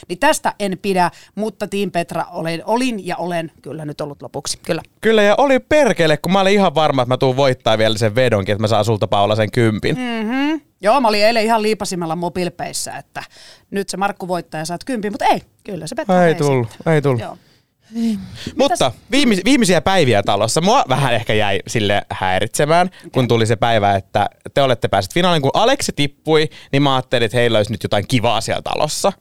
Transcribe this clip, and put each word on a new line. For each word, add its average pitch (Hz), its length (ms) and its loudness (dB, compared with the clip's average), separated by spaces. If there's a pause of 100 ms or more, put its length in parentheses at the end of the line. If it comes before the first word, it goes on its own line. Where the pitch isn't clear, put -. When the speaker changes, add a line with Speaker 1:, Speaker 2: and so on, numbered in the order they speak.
Speaker 1:
Niin 180 120 -8
tästä - 400 0
en 196 220 -4
pidä, 185 300 0 (240)
mutta 214 320 -8
Team 202 240 -4
Petra 170 400 -4
olen, 165 340 -8
olin 233 420 -4
ja 175 100 -6
olen 170 340 -6 (100)
kyllä 151 240 -2
nyt 147 160 -10
ollut 147 200 -10
lopuksi, - 440 -8
kyllä. 165 160 -2 (200)
Speaker 2:
Kyllä, 220 200 4
ja 202 160 6
oli 269 220 4
perkele, 190 580 2
kun - 140 -4
mä 196 100 4
olin 190 120 4
ihan 190 220 2
varma, 147 260 2
että 123 120 0
mä 127 40 0
tuun 131 200 2
voittaa 131 400 2
vielä 110 200 2
sen 107 180 0
vedonkin, 107 380 2
että 101 80 -2
mä 110 60 0
saan 104 180 2
sulta, 110 220 0
Paula, 104 280 2
sen 107 160 0
kympin. 113 460 0
Speaker 1:
Mhm. 254 580 -4 (260)
Joo, 226 200 2
mä 240 60 2
olin 208 180 2
eilen 226 180 2
ihan 226 180 0
liipasimella 190 540 -4
mobilpeissä, 170 840 -8
että - 260 -14 (480)
nyt 196 180 -6
se 190 80 -8
Markku 196 300 -4
voittaa 170 320 -6
ja 160 60 -8
saat 170 180 -8
kympin, 214 300 -6
mutta - 120 -6
ei, 330 160 2 (220)
kyllä 170 240 -12
se 247 80 -12
Petra 190 280 0
Speaker 2:
Ei - 20 4
Speaker 1:
vei 160 100 4
Speaker 2:
tullut, 139 360 0
Speaker 1:
sitten. - 220 -4
Speaker 2:
ei 151 80 2
tullut. 127 200 0
Speaker 1:
Joo. - 160 -12 (1160)
Speaker 2:
Mutta 277 360 2 (200)
viimeis-, 240 340 2
viimeisiä 202 360 4
päiviä 139 420 2
talossa 113 380 0
mua 208 280 4
vähän 131 240 0
ehkä 113 200 -2
jäi 101 340 0
sille 101 340 0 (100)
häiritsemään, 143 760 0 (220)
kun 127 160 0
tuli 113 180 2
se 113 100 0
päivä, 107 400 2
että 101 340 -2 (240)
te 143 80 2
olette 127 260 0
päässeet 98 260 -2
finaaliin. 175 280 2
Kun 135 120 0
Aleksi 247 420 0
tippui, 151 540 0 (220)
niin 139 120 2
mä 135 120 2
ajattelin, 127 300 0
että 117 120 -2
heillä 120 200 2
olisi 107 140 0
nyt 107 120 -6
jotain 101 240 -2
kivaa 113 340 0
siellä - 200 -4
talossa. - 600 -2